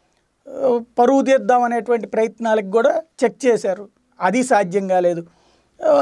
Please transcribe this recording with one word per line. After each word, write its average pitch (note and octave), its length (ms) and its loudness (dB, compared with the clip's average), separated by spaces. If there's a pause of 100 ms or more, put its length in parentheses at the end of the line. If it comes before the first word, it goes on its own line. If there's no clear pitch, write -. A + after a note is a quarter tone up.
(480)
ఆ, C4 320 -2 (200)
పరువు C4+ 220 4
తీద్దాం B3 420 2
అనేటువంటి A#3 440 -4
ప్రయత్నాలకు A3 640 -2
కూడా A3+ 220 2 (300)
చెక్ - 220 -2
చేశారు, G#3 440 -2 (300)
అది F#3+ 240 0
సాధ్యం G3+ 440 0
కాలేదు. F3 360 0 (560)
ఆ, D#4 220 2